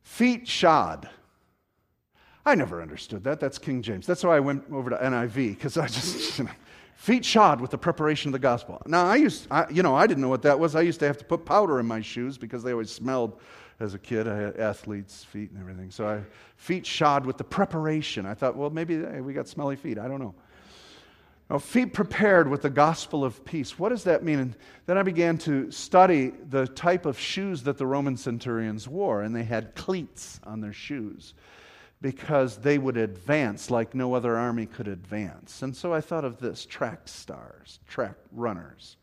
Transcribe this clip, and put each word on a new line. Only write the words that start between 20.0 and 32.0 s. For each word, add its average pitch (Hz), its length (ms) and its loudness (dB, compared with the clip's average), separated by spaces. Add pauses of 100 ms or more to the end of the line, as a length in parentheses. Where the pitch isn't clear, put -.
don't 139 120 -6
know. 107 140 -10 (1160)
Now, 143 80 0
feet 233 360 0
prepared 185 560 4
with 143 120 0
the 147 80 0
gospel 147 540 2
of 123 200 -4
peace. - 360 -8
What 190 100 0
does 240 140 -4
that 170 180 4
mean? 151 180 0
And 127 160 -4 (300)
then 180 120 2
I 196 60 2
began 170 360 2
to 139 320 -2
study 175 600 6 (180)
the 131 180 2
type 175 380 0
of 139 120 -2
shoes 190 460 -6
that 139 140 -2
the 135 100 -2
Roman 139 300 0
centurions 113 680 -4
wore, 135 360 -2
and 113 120 -6
they 113 100 -4
had 110 280 -6
cleats - 680 -8
on 107 180 -10
their 104 120 -10
shoes - 600 -12 (680)